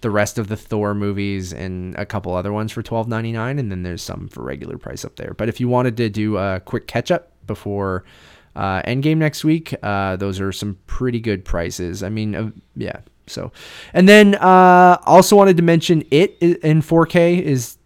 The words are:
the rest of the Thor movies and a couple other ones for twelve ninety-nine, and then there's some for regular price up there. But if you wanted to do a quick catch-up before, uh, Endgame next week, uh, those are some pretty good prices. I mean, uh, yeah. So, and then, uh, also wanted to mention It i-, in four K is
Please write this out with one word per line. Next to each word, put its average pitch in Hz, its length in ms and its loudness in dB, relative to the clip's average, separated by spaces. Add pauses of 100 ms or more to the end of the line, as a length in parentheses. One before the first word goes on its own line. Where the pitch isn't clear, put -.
the 117 100 -4
rest 104 280 -2
of 104 100 -6
the 107 80 -6
Thor 104 380 -4
movies 101 580 -6
and 92 440 -10
a 101 100 -10
couple 92 280 -6
other 90 180 -4
ones 107 200 -6
for 117 100 -10
twelve 113 260 -6
ninety-nine, 113 500 -6
and 113 120 -6
then 90 120 -8
there's 87 200 -10
some 90 240 -12
for - 160 -16
regular 69 360 -12
price - 260 -14
up - 120 -16
there. - 180 -14
But 110 160 -6
if - 100 -8
you 123 80 -2
wanted 123 300 -2
to 117 100 -2
do 107 300 -4
a 95 220 -4
quick - 260 -10
catch-up 165 440 -4 (160)
before, 101 580 -6 (520)
uh, 95 260 -4
Endgame 143 360 -2
next 151 260 -4
week, 156 380 -2
uh, 98 340 -4
those 95 240 -6
are 98 100 -4
some 101 360 -10
pretty 123 340 -4
good 101 240 -4
prices. 90 580 -6
I 92 60 -8
mean, 107 260 -6
uh, 107 160 -6 (240)
yeah. 117 260 -10 (260)
So, - 260 -14 (400)
and 180 160 6
then, 208 280 8
uh, 180 680 8
also 185 320 6
wanted 196 220 6
to 170 40 4
mention 165 480 2
It 160 300 2
i-, 170 160 2 (100)
in 156 140 4
four 165 240 2
K 175 400 2
is 131 420 -4